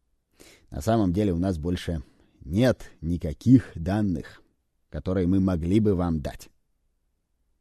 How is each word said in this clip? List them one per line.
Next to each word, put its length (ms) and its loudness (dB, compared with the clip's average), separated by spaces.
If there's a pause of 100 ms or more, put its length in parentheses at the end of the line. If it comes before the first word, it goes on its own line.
(680)
На 140 -10
самом 320 2
деле 180 2
у 60 -2
нас 180 0
больше 460 -4 (400)
нет 480 0 (100)
никаких 720 2
данных, 680 -4 (480)
которые 360 -2
мы 140 2
могли 400 2
бы 140 2
вам 260 -2
дать. 300 -12 (1120)